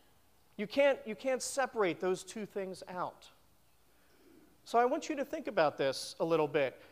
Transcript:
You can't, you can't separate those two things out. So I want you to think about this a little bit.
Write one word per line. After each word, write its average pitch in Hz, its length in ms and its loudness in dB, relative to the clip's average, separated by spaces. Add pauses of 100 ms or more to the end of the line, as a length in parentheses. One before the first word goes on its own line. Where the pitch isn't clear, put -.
(560)
You 208 100 -4
can't, 277 400 4
you 214 80 -6
can't 254 260 -2
separate 220 600 0
those 185 240 0
two 220 200 -8
things 190 440 -8
out. 180 380 -8 (1400)
So - 160 2
I 240 60 6
want 294 220 -2
you 311 60 -2
to 269 100 -2
think 311 220 -8
about 170 320 2
this - 400 -2
a 185 60 0
little 160 240 2
bit. 139 320 0 (120)